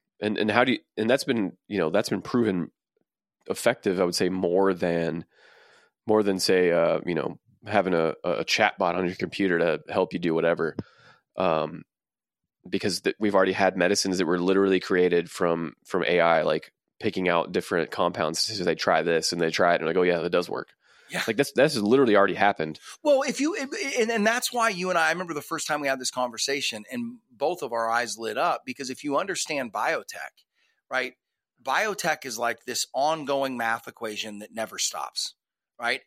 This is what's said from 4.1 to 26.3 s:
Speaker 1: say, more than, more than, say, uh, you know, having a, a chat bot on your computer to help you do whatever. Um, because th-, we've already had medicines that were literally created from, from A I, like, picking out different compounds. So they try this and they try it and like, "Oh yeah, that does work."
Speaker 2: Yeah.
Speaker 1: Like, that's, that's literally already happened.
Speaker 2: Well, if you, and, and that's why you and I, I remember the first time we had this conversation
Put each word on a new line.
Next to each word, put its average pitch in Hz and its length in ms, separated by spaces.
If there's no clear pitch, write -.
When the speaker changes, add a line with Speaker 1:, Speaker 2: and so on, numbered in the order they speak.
Speaker 1:
say, 92 140
more 92 460
than, 85 500
more 107 160
than, 98 160
say, 90 320
uh, 82 340
you 85 120
know, - 240
having 95 280
a, 82 280
a 87 220
chat - 340
bot 87 160
on 92 120
your 90 100
computer 90 420
to 80 300
help 92 240
you 90 80
do 85 140
whatever. 82 420
Um, 80 460
because 98 300
th-, - 180
we've 101 160
already 95 200
had 95 220
medicines 92 420
that 90 80
were 90 120
literally 95 400
created 87 500
from, 85 460
from 90 200
A 85 160
I, 82 220
like, 80 300
picking 95 280
out 85 220
different 90 400
compounds. 87 480
So 101 240
they 85 140
try 82 260
this 82 300
and 87 100
they 80 80
try 87 240
it 78 60
and 80 60
like, 82 100
"Oh 92 60
yeah, 87 160
that 85 120
does 90 180
work." - 200
Speaker 2:
Yeah. 87 160
Speaker 1:
Like, 110 100
that's, 139 160
that's 139 240
literally 110 400
already 98 160
happened. 85 480
Speaker 2:
Well, 285 180
if 277 180
you, 302 160
and, 269 560
and 214 160
that's 240 240
why 226 200
you 185 180
and 180 100
I, 160 100
I 160 40
remember 170 220
the 143 80
first 160 240
time 151 160
we 139 60
had 131 120
this 123 100
conversation 123 800